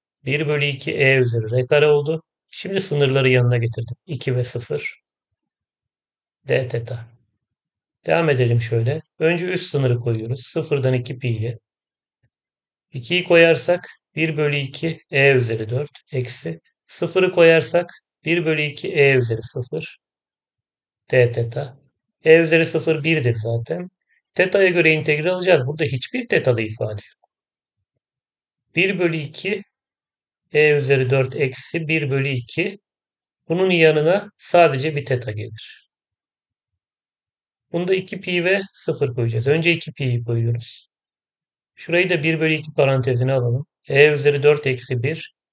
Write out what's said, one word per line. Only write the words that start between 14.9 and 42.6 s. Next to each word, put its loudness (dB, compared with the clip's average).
E 4
üzeri 0
dört -4
eksi -8
sıfırı -2
koyarsak 4
bir -2
bölü -2
iki -8
E 4
üzeri 0
sıfır. -10
D 4
teta. -6
E 8
üzeri 4
sıfır -2
birdir 2
zaten. -4
Teta'ya 4
göre 4
integral 0
alacağız. 2
Burada -4
hiçbir -6
tetalı 0
ifade -6
yok. -16
Bir 0
bölü 0
iki -8
E 4
üzeri 2
dört 0
eksi -4
bir -2
bölü -2
iki. -6
Bunun 0
yanına 2
sadece 2
bir -6
teta -4
gelir. -14
Bunda -2
iki -6
pi -2
ve 2
sıfır -4
koyacağız. -2
Önce 2
iki -8
pi'yi -4
koyuyoruz. -4
Şurayı 0
da 0
bir 0
bölü 0
iki -8